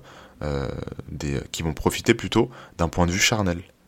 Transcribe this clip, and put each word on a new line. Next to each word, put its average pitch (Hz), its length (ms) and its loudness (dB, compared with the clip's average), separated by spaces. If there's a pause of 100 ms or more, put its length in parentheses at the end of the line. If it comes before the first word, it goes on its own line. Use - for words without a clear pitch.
(420)
euh, 69 280 -2 (400)
des, 69 300 -4 (120)
qui - 120 -6
vont 80 100 0
profiter - 400 2
plutôt 113 360 2 (280)
d'un 85 120 2
point 87 160 2
de 85 60 2
vue 92 80 0
charnel. 92 440 2 (240)